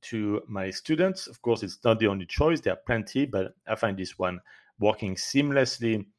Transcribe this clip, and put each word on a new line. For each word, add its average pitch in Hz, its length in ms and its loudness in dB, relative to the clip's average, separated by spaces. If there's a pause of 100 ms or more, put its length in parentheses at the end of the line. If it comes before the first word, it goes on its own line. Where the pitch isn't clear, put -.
to 104 440 -2
my 98 220 -4
students. 175 580 -2
Of - 140 -20
course, 117 200 2
it's 92 220 -8
not 113 160 4
the 110 80 4
only 98 180 0
choice. 151 360 2
There 101 100 0
are 90 140 -4
plenty, 120 400 0
but 98 280 -4 (140)
I 110 80 0
find 101 220 -2
this 92 200 -8
one 90 220 -2 (400)
working 101 360 2
seamlessly 127 880 0 (140)